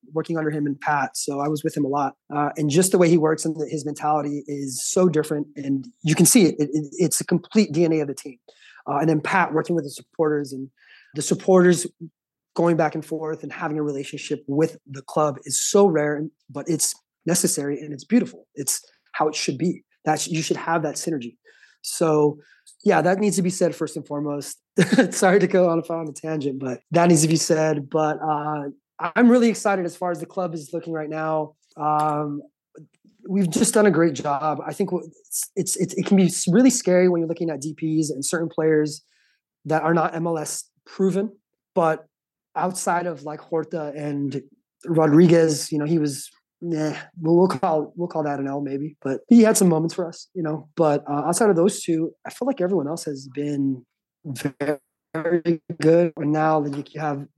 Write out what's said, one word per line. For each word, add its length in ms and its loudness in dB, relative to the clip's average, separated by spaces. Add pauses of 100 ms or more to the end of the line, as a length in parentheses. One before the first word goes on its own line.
(140)
working 240 -4
under 140 -2
him 140 -2
and 140 -4
Pat. 380 -2
So 220 -6
I 80 -2
was 160 -4
with 120 -4
him 80 0
a 60 -2
lot. 240 -2 (200)
Uh, 220 0
and 140 -2
just 220 2
the 60 6
way 120 6
he 80 6
works 260 2
and 120 -4
the, 120 -6
his 180 -6
mentality 600 -4
is 380 -8
so 240 2
different. 380 -2 (100)
And 280 -4 (180)
you 120 2
can 100 6
see 180 6
it. 160 4
It, 120 -2
it. 220 -2
It's 260 0
a 60 -8
complete 480 0
D 100 2
N 100 2
A 80 0
of 60 -4
the 60 -6
team. 240 -18 (500)
Uh, 100 -2
and 120 2
then 100 2
Pat 340 0
working 220 -2
with 80 -2
the 60 -10
supporters 640 -4
and 160 -10 (460)
the 60 -6
supporters 680 4 (680)
going 220 2
back 180 0
and 80 -8
forth 400 -8
and 80 -12
having 260 -8
a 60 -2
relationship 640 -8
with 300 0 (120)
the 120 -14
club 420 -2
is 180 -4
so 260 4
rare, 280 0
and, 160 -8 (180)
but 200 -10
it's 240 -2 (320)
necessary 540 -2
and 120 -12
it's 140 -14
beautiful. 480 0
It's 280 -6 (320)
how 140 0
it 80 -6
should 220 -4
be. 260 -4 (220)
That's, 220 -2
you 140 -4
should 160 -2
have 260 -2
that 120 -4
synergy. 420 -8 (440)
So, 560 0 (460)
yeah, 180 4
that 180 2
needs 180 0
to 40 0
be 80 0
said 260 0
first 200 -6
and 100 -12
foremost. 540 -8 (180)
<laughs> 340 4
Sorry 280 4
to 80 2
go 220 4
on, 200 0
on 180 -6
a 40 -12
tangent, 480 -6
but 220 -8 (100)
that 160 4
needs 140 6
to 60 2
be 100 2
said. 520 0
But, 320 0
uh, 480 -4 (300)
I'm 300 4
really 200 6
excited 360 0
as 100 -8
far 160 -4
as 80 -6
the 60 -12
club 280 -6
is 200 -12
looking 200 -8
right 160 -6
now. 460 -4 (220)
Um, 640 -2 (880)
we've 220 0
just 240 0
done 120 4
a 60 6
great 220 2
job. 520 -4
I 80 -8
think 180 -4
w-, 160 -6
it's, 480 -12
it's, 220 -4
it's, 180 -4
it 100 -2
can 120 4
be 80 6
s-, 220 -2
really 220 6
scary 400 4
when 120 0
you're 80 -2
looking 200 -4
at 120 -6
D 120 -8
Ps 360 -2
and 140 -8
certain 260 -4
players 520 2 (640)
that 160 0
are 120 2
not 200 0
M 140 -4
L 100 -2
S 320 -8 (160)
proven, 500 -2 (380)
but 320 0 (500)
outside 520 -2
of, 160 -10
like, 160 -12
Horta 560 -6
and 460 -6 (440)
Rodriguez, 840 6
you 80 -2
know, 60 -2
he 120 0
was, 320 -4 (320)
nah, 340 -4 (240)
we'll, 180 4
we'll 100 6
call, 480 -2
we'll 120 -6
call 160 -4
that 160 -4
an 80 -4
L 140 -6
maybe, 400 -6
but 260 -4
he 140 10
had 160 6
some 100 6
moments 280 2
for 120 -4
us, 280 -16
you 80 -6
know, 320 -6
but, 340 2
uh, 160 -2
outside 240 2
of 60 4
those 260 2
two, 300 -2 (140)
I 40 -14
feel 160 -8
like 160 -2
everyone 260 0
else 180 -6
has 280 -10
been 500 -2 (400)
very, 540 -6 (360)
very 480 0 (200)
good. 360 4
And 140 -2
now 300 2
that 320 -8
you 80 -10
have 240 -6 (120)